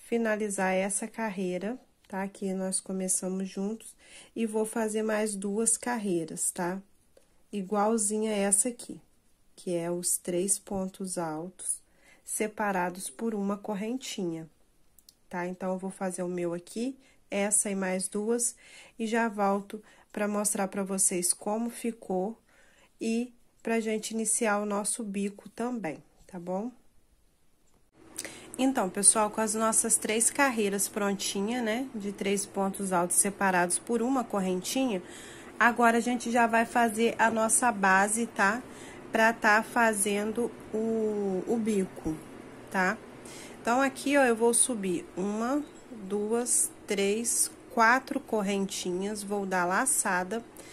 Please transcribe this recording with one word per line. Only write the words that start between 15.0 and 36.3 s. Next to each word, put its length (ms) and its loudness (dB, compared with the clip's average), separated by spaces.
tá? 180 -4
Então, 260 -4
eu 40 -2
vou 120 -6
fazer 340 -4
o 60 -2
meu 240 -2
aqui, 440 -6
essa 400 0
e 60 -2
mais 340 -2
duas, 460 0
e 80 -2
já 220 2
volto 520 0
pra 160 -2
mostrar 400 0
pra 160 -4
vocês 480 0
como 380 -4
ficou 680 -4
e 340 -2
pra 160 2
gente 320 -2
iniciar 480 0
o 60 -2
nosso 380 -2
bico 460 -4
também, 540 -6
tá 100 -14
bom? 340 -4
Então, 320 2
pessoal, 420 4
com 100 -2
as 140 0
nossas 420 2
três 320 2
carreiras 580 2
prontinha, 720 0
né, 340 -2
de 160 -6
três 340 -2
pontos 480 -2
altos 220 2
separados 640 2
por 220 -2
uma 220 2
correntinha, 800 0
agora 380 6
a 40 4
gente 280 -2
já 180 6